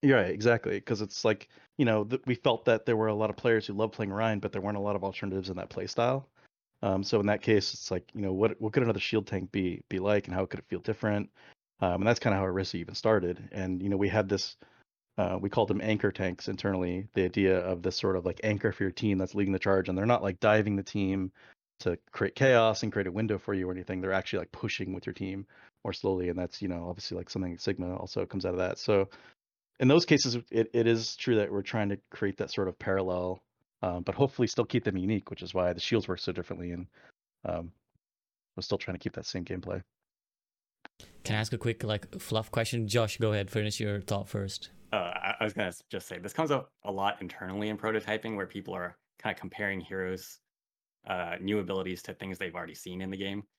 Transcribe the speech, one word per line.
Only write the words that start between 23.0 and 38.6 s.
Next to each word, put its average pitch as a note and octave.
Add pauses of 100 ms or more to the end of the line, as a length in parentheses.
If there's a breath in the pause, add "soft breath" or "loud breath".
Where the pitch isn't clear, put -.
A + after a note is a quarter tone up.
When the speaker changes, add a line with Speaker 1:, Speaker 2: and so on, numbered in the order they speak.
Speaker 1:
a F2
window G#2+
for G#2
you F#2
or F#2
anything. F#2
They're F#2+
actually, F#2+
like, E2+
pushing F#2+
with F2+
your -
team F#2+ (380 loud breath)
more G#2
slowly, F2+
and F2
that's, F2+
you G2
know, F2
obviously, F2+
like, F2
something F2+
Sigma F2+
also -
comes F#2
out F2+
of F2+
that. F2+
So, G2 (720 loud breath)
in B2+
those D#3+
cases, C3 (140)
it, A2+
it A#2
is A2+
true A#2+
that G#2
we're G2+
trying G#2
to G2 (120)
create G2
that G#2
sort G2
of F2
parallel, F#2 (400)
um, F2+
but G2
hopefully B2+
still -
keep A#2+
them G2
unique, F#2+
which F#2+
is E2+
why F2+
the F2
shields A2
work F2+
so -
differently, F2
and, F2+ (580 soft breath)
um, E2+ (840)
we're G2